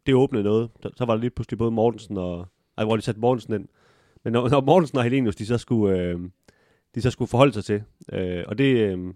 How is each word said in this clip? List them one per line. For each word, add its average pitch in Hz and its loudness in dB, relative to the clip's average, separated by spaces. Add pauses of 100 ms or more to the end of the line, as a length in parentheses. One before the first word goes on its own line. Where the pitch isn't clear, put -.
det 135 4
åbnede 127 2
noget. 110 2 (140)
Så, 104 -10
så 127 -4
var 117 2
der 110 0
lige 123 -2
pludselig 113 -8
både 113 -2
Mortensen 110 0
og... 90 -6 (300)
Ej, 107 -2
hvor 110 2
de 107 -2
satte 107 -6
Mortensen 120 0
ind. 98 -4 (560)
Men 117 -2
når, 123 2
når 139 4
Mortensen 147 4
og 123 2
Helenius, 120 0
de 107 -8
så 120 0
skulle, 104 2
øh, 87 -4 (760)
de 117 -4
så 123 2
skulle - -6
forholde 127 4
sig 107 -6
til, 104 -2 (300)
øh, 90 -4
og 107 -6
det, 135 2
øh, 101 2
det 90 -10